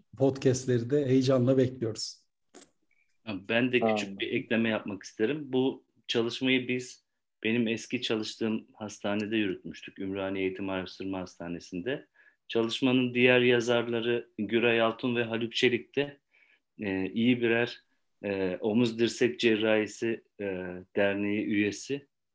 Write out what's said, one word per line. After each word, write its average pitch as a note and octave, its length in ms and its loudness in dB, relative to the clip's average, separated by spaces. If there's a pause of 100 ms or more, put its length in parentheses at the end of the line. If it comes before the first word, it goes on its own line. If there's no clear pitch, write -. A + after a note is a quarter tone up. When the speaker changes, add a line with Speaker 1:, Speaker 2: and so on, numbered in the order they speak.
(180)
Speaker 1:
podcastleri B2+ 720 2
de C#3+ 160 2
heyecanla C3 520 4
bekliyoruz. A#2 640 -2 (1040)
Speaker 2:
Ben A2+ 440 -2
de B2 80 4
küçük A2 260 2
Speaker 3:
Tamam. G2 140 -12
Speaker 2:
bir - 120 -4
ekleme A2+ 380 0
yapmak G#2 340 -4
isterim. C3 500 -4
Bu C3 320 -2 (220)
çalışmayı B2 600 0
biz B2 380 -8 (380)
benim A2+ 240 2
eski A2+ 340 -4
çalıştığım A2 720 -4
hastanede G#2+ 640 -4
yürütmüştük. F2+ 600 -6
Ümraniye F#2+ 460 -4
Eğitim F#2+ 240 -4
Araştırma F#2+ 500 -6
Hastanesi'nde. F2 880 -8 (400)
Çalışmanın B2 680 0
diğer B2 280 6
yazarları A#2+ 960 2
Güray A2+ 440 2
Altun A2+ 340 0
ve A#2+ 80 0
Haluk A2+ 300 -4
Çelik B2 420 0
de, C#3+ 240 -4 (600)
e, F#2+ 300 -2
iyi A#2 320 2
birer, A#2 420 0 (400)
e, F#2+ 380 -2
omuz A2+ 380 2
dirsek A#2 400 2
cerrahisi, A2 840 0 (180)
e, G2+ 40 -6 (500)
derneği G2+ 500 0
üyesi. G#2 640 -2 (260)